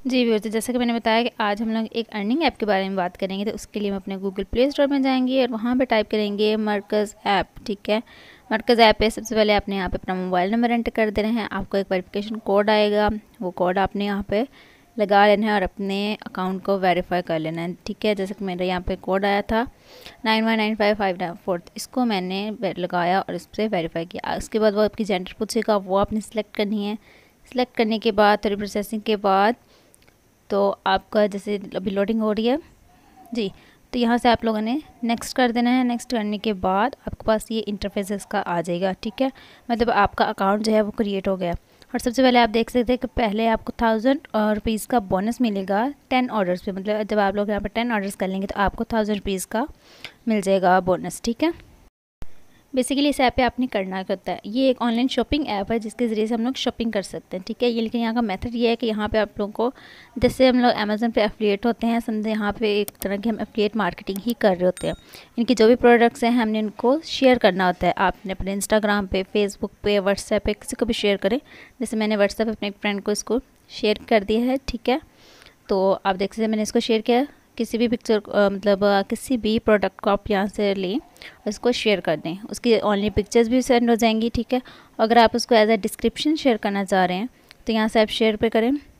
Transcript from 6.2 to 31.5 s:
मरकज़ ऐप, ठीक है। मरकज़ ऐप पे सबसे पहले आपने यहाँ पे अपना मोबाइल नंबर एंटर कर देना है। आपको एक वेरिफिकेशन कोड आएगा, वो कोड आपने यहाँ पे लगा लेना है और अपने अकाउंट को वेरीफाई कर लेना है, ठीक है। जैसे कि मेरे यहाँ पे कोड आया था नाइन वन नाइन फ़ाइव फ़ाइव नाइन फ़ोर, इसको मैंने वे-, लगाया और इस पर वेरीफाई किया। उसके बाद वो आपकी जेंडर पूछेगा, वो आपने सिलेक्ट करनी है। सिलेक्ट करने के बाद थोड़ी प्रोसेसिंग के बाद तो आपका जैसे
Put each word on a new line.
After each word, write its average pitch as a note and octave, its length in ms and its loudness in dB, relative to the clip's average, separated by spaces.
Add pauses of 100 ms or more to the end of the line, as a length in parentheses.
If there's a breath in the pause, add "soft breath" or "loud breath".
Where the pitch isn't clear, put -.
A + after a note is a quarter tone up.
मरकज़ G#3+ 560 -2 (140)
ऐप, F#3+ 200 2 (200)
ठीक G#3 220 -8
है। G#3+ 120 2 (500 loud breath)
मरकज़ A3+ 300 2
ऐप G#3+ 180 6
पे A3 100 2
सबसे A3 260 -8
पहले G#3+ 180 4
आपने G3 220 -2
यहाँ F#3+ 140 -4
पे - 80 -6
अपना - 180 -4
मोबाइल F#3 360 0
नंबर A#3 200 2
एंटर A#3 200 -2
कर A3 200 0
देना G#3 200 0
है। A#3 180 -2
आपको G3 280 -4
एक G3 140 -2
वेरिफिकेशन G3+ 440 -4 (100)
कोड G3+ 240 2
आएगा, G#3 400 2 (320)
वो F3+ 100 -6
कोड F3+ 280 0
आपने G3 260 -2
यहाँ G3+ 240 -4
पे G#3 160 0 (520 soft breath)
लगा G3+ 300 4
लेना G#3 200 4
है G#3 60 2
और G3 100 2
अपने G3 340 -4 (200)
अकाउंट F#3 480 -6
को G3 140 2
वेरीफाई F3+ 440 0
कर E3 160 -2
लेना D#3+ 220 -4
है, F3 120 -6 (140)
ठीक - 180 -8
है। G#3+ 100 2
जैसे G3 180 -6
कि G3+ 120 -8
मेरे F3+ 220 -4
यहाँ F3+ 140 -2
पे F#3 160 -4
कोड - 280 -2
आया - 180 2
था A#3 240 -2 (580 loud breath)
नाइन A3 200 2
वन A3+ 120 2
नाइन G#3+ 180 0
फ़ाइव G#3 200 2
फ़ाइव F#3+ 240 -2
नाइन F3 160 -6
फ़ोर, F3 260 -4 (160)
इसको - 280 -4
मैंने G3 460 -4
वे-, G3 260 -6
लगाया F3 440 0
और F3+ 140 -8
इस F3 120 -8
पर G#3+ 220 -4
वेरीफाई E3 360 -4
किया। - 320 -8
उसके - 220 -4
बाद G#3+ 140 4
वो G#3 100 0
आपकी G#3 220 -2
जेंडर F#3 340 -4
पूछेगा, A3 380 -2
वो F#3+ 200 -2
आपने G#3+ 240 0
सिलेक्ट - 340 -8
करनी G#3 300 -2
है। G#3+ 120 -6 (540 soft breath)
सिलेक्ट B3 260 -4
करने A3+ 220 0
के A3+ 140 0
बाद G#3 320 4
थोड़ी G3+ 100 0
प्रोसेसिंग G#3 460 -6
के G#3+ 160 0
बाद G3+ 380 2 (960 soft breath)
तो G#3 80 0 (300)
आपका G3 400 2
जैसे G3+ 280 -6 (200)